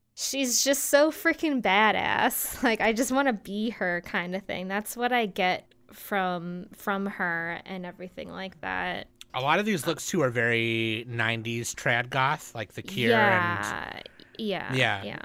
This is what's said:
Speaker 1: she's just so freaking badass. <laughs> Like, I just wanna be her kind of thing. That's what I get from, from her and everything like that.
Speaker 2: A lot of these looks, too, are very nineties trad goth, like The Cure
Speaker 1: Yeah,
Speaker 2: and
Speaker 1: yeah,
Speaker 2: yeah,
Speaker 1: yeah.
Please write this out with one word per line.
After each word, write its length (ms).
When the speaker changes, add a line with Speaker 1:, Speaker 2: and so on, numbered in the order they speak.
Speaker 1:
she's 480
just 240
so 240
freaking 500
badass. 1000
<laughs> 0
Like, 180
I 120
just 180
wanna 220
be 380
her 360
kind 300
of 80
thing. 240
That's 280
what 160
I 140
get 400
from, 840
from 320
her 580
and 200
everything 460
like 300
that. 480
Speaker 2:
A 40
lot 180
of 80
these 200
looks, 200
too, 160
are 80
very 800
nineties 680
trad 340
goth, 460
like 200
The 80
Cure 280
Speaker 1:
Yeah, 200
Speaker 2:
and 800
Speaker 1:
yeah, 340
Speaker 2:
yeah, 300
Speaker 1:
yeah. 220